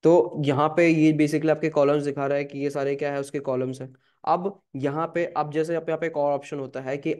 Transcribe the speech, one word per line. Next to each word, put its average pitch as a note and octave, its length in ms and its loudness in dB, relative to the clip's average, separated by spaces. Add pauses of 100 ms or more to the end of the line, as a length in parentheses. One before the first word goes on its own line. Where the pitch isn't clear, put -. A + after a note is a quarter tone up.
तो E3 400 4
यहाँ C#3+ 240 2
पे E3+ 200 4
ये D#3 240 6
basically D3+ 380 2
आपके D#3 180 0
कॉलम्स D3 360 2
दिखा C#3 220 -4
रहा C#3+ 120 0
है C#3+ 60 -4
कि C#3+ 140 -12
ये C#3+ 120 -2
सारे C#3+ 260 -2
क्या C#3+ 160 -4
है, C#3 80 -4
उसके C#3 180 -6
कॉलम्स C3 420 -4
हैं। C3 140 -14 (300)
अब F3+ 380 -2 (140)
यहाँ C#3+ 380 -2
पे, F3 120 0
अब D3+ 260 -4
जैसे D#3+ 200 -2
यहाँ E3 120 -4
पे, E3 80 -4
यहाँ D#3 80 -2
पे E3 60 -4
एक D#3 100 -4
और C#3+ 160 0
ऑप्शन C#3 260 -6
होता C3+ 220 -8
है C3+ 180 -6
कि D#3 220 -4